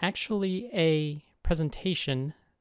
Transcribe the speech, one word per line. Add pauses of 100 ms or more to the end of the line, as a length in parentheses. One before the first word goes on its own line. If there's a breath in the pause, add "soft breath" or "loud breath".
actually
a (180)
presentation (260)